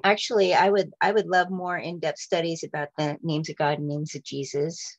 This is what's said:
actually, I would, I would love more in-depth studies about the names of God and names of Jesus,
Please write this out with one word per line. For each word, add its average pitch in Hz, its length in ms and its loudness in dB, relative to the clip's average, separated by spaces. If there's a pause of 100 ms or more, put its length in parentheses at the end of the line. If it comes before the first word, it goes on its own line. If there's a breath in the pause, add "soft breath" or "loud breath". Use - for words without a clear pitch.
actually, 196 520 2
I 190 160 6
would, 196 300 2
I 190 120 4
would 208 140 2
love 180 240 4
more 180 260 -4
in-depth 160 420 -4
studies 165 460 -2
about 147 320 -6
the 147 260 -2
names 160 280 -2
of 151 60 -10
God 147 220 0
and 147 100 -4
names 147 260 -6
of 139 80 -10
Jesus, 143 760 -6